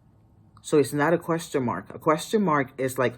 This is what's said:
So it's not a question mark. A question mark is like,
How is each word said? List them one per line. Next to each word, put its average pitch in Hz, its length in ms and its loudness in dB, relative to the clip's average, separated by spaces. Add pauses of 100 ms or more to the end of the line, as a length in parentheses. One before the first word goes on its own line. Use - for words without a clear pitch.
(600)
So - 180 0
it's 135 140 2
not 147 200 2
a 170 60 4
question 165 460 -2
mark. 101 300 -4
A - 40 -14
question 208 440 0
mark 147 360 0
is 131 200 -4
like, 123 200 0